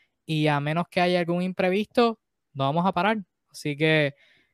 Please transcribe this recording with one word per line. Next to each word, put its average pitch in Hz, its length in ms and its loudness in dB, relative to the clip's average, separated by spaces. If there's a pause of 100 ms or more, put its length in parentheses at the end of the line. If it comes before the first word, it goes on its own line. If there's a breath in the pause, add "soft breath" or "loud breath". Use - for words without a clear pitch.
(260)
y 151 220 0
a 147 120 2
menos 156 300 -2
que 185 120 -2
haya 180 180 2
algún 175 220 -2
imprevisto, 196 800 -2 (340)
no 135 120 -2
vamos 160 200 0
a 190 60 2
parar. 202 260 0 (320)
Así - 260 -8
que 151 380 2 (400 soft breath)